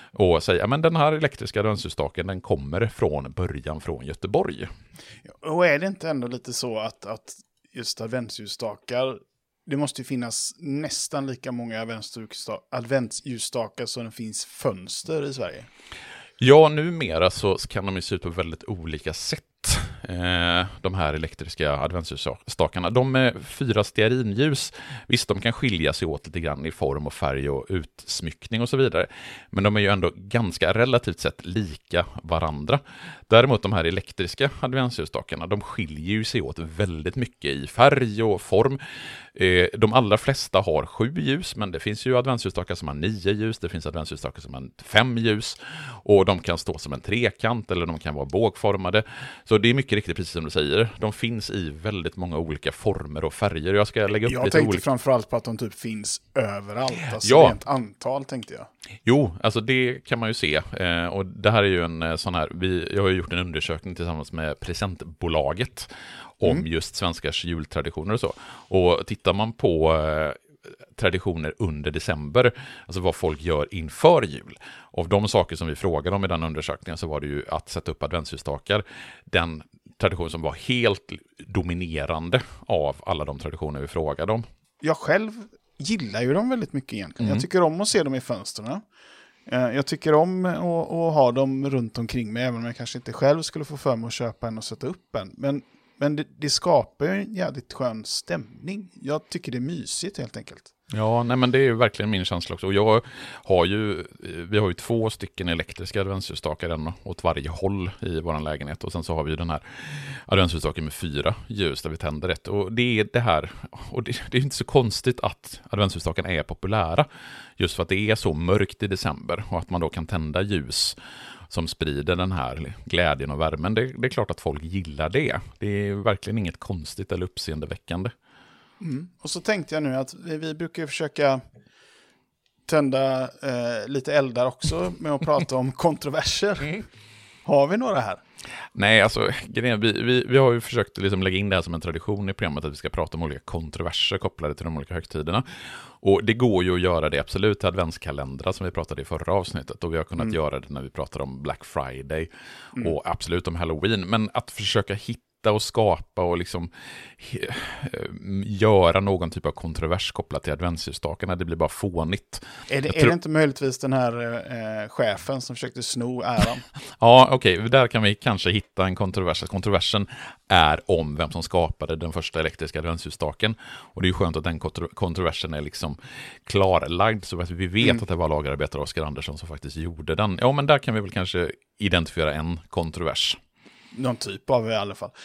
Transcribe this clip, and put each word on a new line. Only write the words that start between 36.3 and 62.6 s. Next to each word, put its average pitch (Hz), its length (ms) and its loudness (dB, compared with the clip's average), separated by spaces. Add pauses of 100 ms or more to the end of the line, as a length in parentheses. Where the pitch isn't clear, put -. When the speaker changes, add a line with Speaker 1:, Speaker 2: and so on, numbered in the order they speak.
Speaker 1:
åt 69 160 -8
väldigt 82 580 -4
mycket - 340 -4
i 69 160 -4
färg 120 560 6
och 104 200 2
form. 127 360 4 (560)
Eh, 92 320 6 (120)
de 110 140 4
allra 110 260 6
flesta - 420 0
har 76 260 2
sju 127 300 -2
ljus, 151 400 -2
men 104 140 -4
det 82 100 -6
finns 104 260 -4
ju 127 100 4
adventsljusstakar 120 580 0
som 80 140 -8
har 71 60 -4
nio 95 380 0
ljus, 110 260 -2
det 87 100 -6
finns 80 180 -6
adventsljusstakar 78 540 -6
som - 140 -14
har 65 80 -10 (220)
fem 117 340 4
ljus, 113 380 0 (480)
och 98 200 10
de 92 140 4
kan 85 200 -2
stå 76 200 -6
som 71 140 -10
en 65 80 -6
trekant 113 720 0
eller 87 160 0
de 80 120 -4
kan 76 160 -6
vara 71 120 -4
bågformade. 98 760 2 (420)
Så 107 140 6
det 107 100 4
är 120 60 6
mycket 135 180 -2
riktigt 101 240 0
precis 87 160 -6
som 80 120 -4
du 76 60 -6
säger. 82 380 2 (100)
De 107 140 -2
finns 113 380 -4
i 92 200 -4
väldigt 85 460 -6
många 87 220 -4
olika 80 340 -4
former 78 520 -4
och 78 100 -2
färger. 90 400 0
Jag 104 120 6
ska 107 200 0
lägga 107 200 0
upp 127 60 0
Speaker 2:
Jag 127 120 0
Speaker 1:
lite 131 140 4
Speaker 2:
tänkte 143 100 6
Speaker 1:
olika 95 160 2
Speaker 2:
framförallt 127 460 2
på 123 60 0
att 113 80 -4
de 113 120 -6
typ 104 180 -6
finns 107 460 -6 (140)
överallt, 110 640 -2 (160)
alltså 107 200 0
Speaker 1:
Ja. 156 160 12
Speaker 2:
rent - 160 -4
antal 131 580 -4
tänkte 120 300 -10
jag. 58 120 -14 (360)
Speaker 1:
Jo, 117 400 4
alltså 110 180 2
det 127 440 0
kan 117 140 -2
man 113 100 -2
ju 113 60 0
se. 76 220 -2
Eh, 85 500 -2
och 95 200 -4
det 95 240 0
här 110 120 6
är 101 60 6
ju 90 160 4
en, 82 180 -4
eh, 82 140 0
sån 90 180 -4
här, 80 200 0
vi, 90 400 0